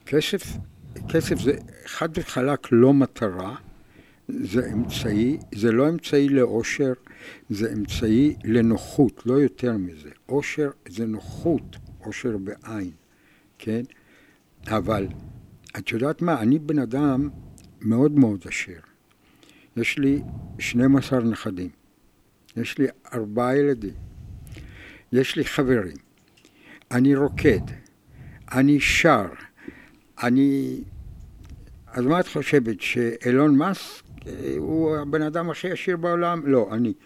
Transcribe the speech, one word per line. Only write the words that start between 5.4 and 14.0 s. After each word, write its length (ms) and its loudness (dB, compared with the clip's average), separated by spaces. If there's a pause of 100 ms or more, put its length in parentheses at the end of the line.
זה 160 2
לא 180 2
אמצעי 400 0
לאושר, 640 0 (560)
זה 240 -4
אמצעי 720 2
לנוחות, 840 2
לא 80 2
יותר 440 2
מזה. 320 -8 (200)
אושר 400 -2 (180)
זה 180 -6
נוחות, 720 -4 (280)
אושר 320 -6
בעין, 540 -10 (680)
כן? 240 -4 (880)